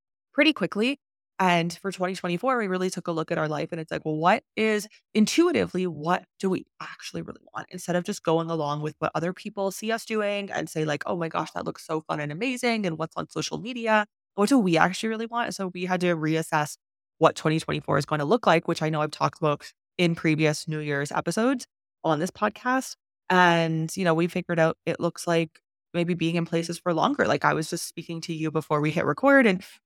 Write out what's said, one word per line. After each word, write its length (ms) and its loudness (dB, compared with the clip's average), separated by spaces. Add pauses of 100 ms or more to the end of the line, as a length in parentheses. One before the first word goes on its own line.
(320)
pretty 200 4
quickly. 460 -2 (400)
And 420 4
for 100 -6
twenty 240 -4
twenty-four, 440 -2
we 100 -2
really 220 0
took 180 -8
a 40 -2
look 200 -2
at 60 0
our 100 0
life 240 -4
and 80 -8
it's 100 -10
like, 140 -6
"Well, 120 -2
what 260 4 (140)
is," 300 0 (280)
intuitively, 720 2
"what 380 -2 (140)
do 120 0
we 160 -2 (160)
actually 400 -12
really 180 -14 (140)
want?" 160 -12
instead 260 -4
of 80 0
just 180 -8
going 280 0
along 320 -2
with 160 -4
what 160 -2
other 180 -2
people 380 -4
see 200 -8
us 140 -4
doing 460 -2
and 180 -4
say, 160 -4
like, 220 -2
"Oh 100 -4
my 140 -4
gosh, 220 -4
that 120 -6
looks 220 -10
so 160 -4
fun 180 -4
and 100 -6
amazing." 540 -2
And 140 -2
what's 180 -6
on 140 -6
social 280 -6
media, 480 0 (280)
what 160 2
do 80 6
we 180 4
actually 320 2
really 180 -4
want? 280 -4
So 140 -6
we 180 -8
had 160 0
to 120 4
reassess 640 -2 (420)
what 180 4
twenty 220 0
twenty-four 380 -4
is 80 0
going 140 -4
to 80 -2
look 200 2
like, 220 4
which 140 -2
I 80 0
know 100 -2
I've 100 -2
talked 280 -2
about 340 -2 (240)
in 180 2
previous 540 0
New 120 -4
Year's 320 -4
episodes 540 -2 (380)
on 160 2
this 100 -2
podcast. 640 -2 (340)
And, 640 4
you 80 -2
know, 100 4
we 140 2
figured 300 -4
out 180 4 (100)
it 140 -4
looks 260 -4
like 340 0 (320)
maybe 220 0
being 220 0
in 100 0
places 320 -4
for 160 -2
longer. 320 4
Like, 180 0
I 80 6
was 160 -2
just 180 -6
speaking 360 -10
to 100 -8
you 180 -4
before 300 0
we 120 2
hit 120 0
record, 420 6
and 160 2 (240)